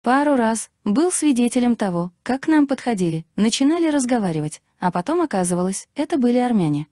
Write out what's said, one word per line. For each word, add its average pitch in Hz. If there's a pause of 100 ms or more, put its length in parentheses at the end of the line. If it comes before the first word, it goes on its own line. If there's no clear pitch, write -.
Пару 277
раз 226 (140)
был 285
свидетелем 240
того, 175 (120)
как 262
к -
нам 302
подходили, 185 (120)
начинали 277
разговаривать, 226 (180)
а 180
потом 311
оказывалось, 185
это 311
были 247
армяне. 170